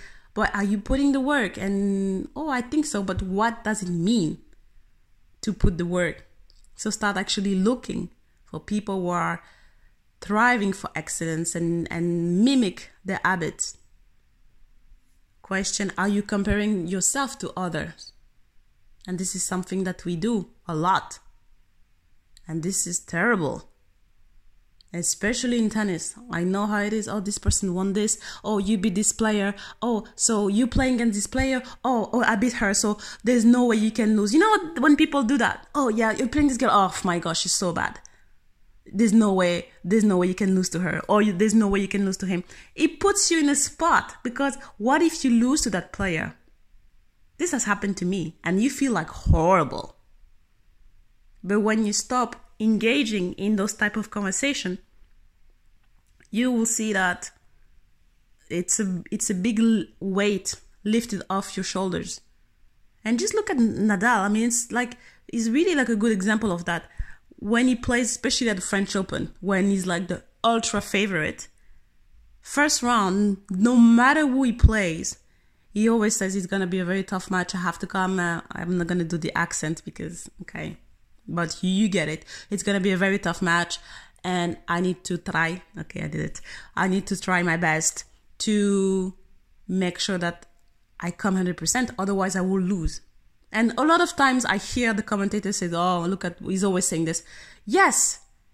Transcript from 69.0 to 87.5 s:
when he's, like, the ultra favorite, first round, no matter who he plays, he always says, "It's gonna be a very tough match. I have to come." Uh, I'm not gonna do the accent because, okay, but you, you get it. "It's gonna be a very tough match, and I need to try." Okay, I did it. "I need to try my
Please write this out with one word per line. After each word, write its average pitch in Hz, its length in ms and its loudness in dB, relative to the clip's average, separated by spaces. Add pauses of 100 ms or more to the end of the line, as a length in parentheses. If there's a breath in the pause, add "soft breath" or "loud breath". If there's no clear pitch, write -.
when 196 320 2
he's, 185 160 0
like, 180 200 -2
the - 160 -6 (200)
ultra 226 360 0
favorite, 196 680 -2 (920)
first - 440 0
round, 202 540 2 (120)
no 208 260 4
matter 247 520 8
who 262 160 2
he 240 100 2
plays, 190 640 4 (560)
he 214 140 2
always 220 300 2
says, 190 180 -4
"It's 185 120 -4
gonna 196 200 -2
be 185 120 -2
a 180 60 -2
very 190 160 -2
tough 185 300 -8
match. 180 240 -4
I 185 40 -4
have 175 200 -6
to 185 80 -8
come." 190 320 -2
Uh, 170 220 -2 (100)
I'm 175 260 -4
not 170 100 -2
gonna 175 180 0
do 170 120 -4
the 160 200 -4
accent 165 480 -4
because, - 440 -14 (120)
okay, 156 360 -12 (480)
but 165 380 -6
you, 185 60 0
you 202 180 2
get 170 220 -2
it. 156 160 -10 (240 loud breath)
"It's 202 120 -4
gonna 196 200 0
be 190 100 2
a 190 60 0
very 196 200 2
tough 175 240 -4
match, 170 380 0 (420 loud breath)
and 175 360 -2 (100)
I 175 140 0
need 185 240 -2
to 175 120 -4
try." 165 440 -2 (180)
Okay, - 240 -10
I 156 60 -6
did 151 100 -6
it. 151 220 -8 (340 loud breath)
"I 185 140 0
need 190 180 0
to 196 100 -4
try 180 240 0
my 170 140 0